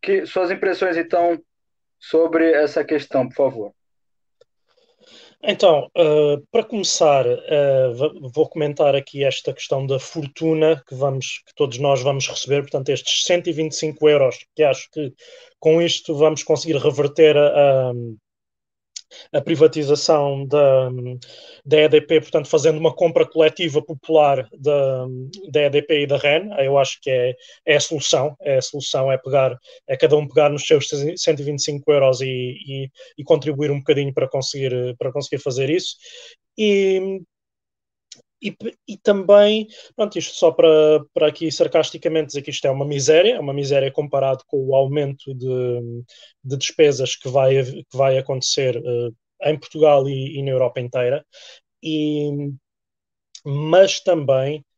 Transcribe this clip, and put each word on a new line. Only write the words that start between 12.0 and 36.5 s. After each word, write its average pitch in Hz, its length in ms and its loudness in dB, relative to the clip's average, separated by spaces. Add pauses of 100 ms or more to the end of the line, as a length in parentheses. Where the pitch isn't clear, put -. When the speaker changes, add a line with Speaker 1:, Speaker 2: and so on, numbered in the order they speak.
Speaker 2:
vamos 139 260 -2
receber, 139 340 -4
portanto, 139 280 -6
estes - 340 -2
cento 175 240 0
e 170 40 -4
vinte 156 200 -4
e - 40 -10
cinco 151 320 0
euros, 139 300 4 (160)
que 151 80 0
acho 135 300 0
que 147 200 -8 (460)
com 160 220 4
isto 160 360 -2
vamos 156 260 2
conseguir 156 360 -2
reverter 143 580 2
a, 143 540 4
a, - 20 -6 (1400)
a 147 80 0
privatização 147 1040 2
da, 135 440 2 (720)
da 151 160 4
E 151 80 4
D 151 140 6
P, 156 180 2
portanto, 151 260 -4
fazendo 156 320 0
uma 160 160 0
compra 170 300 0
coletiva 156 560 0
popular 147 720 0
da, 135 540 -2 (440)
da 147 120 0
E 143 80 2
D 143 120 0
P 147 200 0
e 147 40 -2
da 139 120 0
ren. 165 400 0
Eu 139 180 2
acho 135 240 0
que 139 100 -6
é, 127 240 0 (300)
é 151 120 2
a 139 40 2
solução, 143 640 -2
é 139 160 0
a 123 40 -2
solução, 139 480 -4
é 131 60 0
pegar, 131 400 0 (300)
é 131 100 -6
cada 143 180 2
um 151 140 0
pegar 147 220 2
nos 143 160 -6
seus 147 220 2 (280)
cento 151 240 -2
e - 20 -8
vinte 143 180 -6
e - 20 -4
cinco 143 280 -6
euros 135 300 2
e, 135 60 -6
e, 131 640 -10 (260)
e 143 80 -14
contribuir 147 460 -2
um 143 80 -2
bocadinho 139 340 -2
para 135 160 -4
conseguir, 127 720 -6
para 135 120 -6
conseguir 139 320 -8
fazer 135 280 -4
isso. 180 260 -4 (600)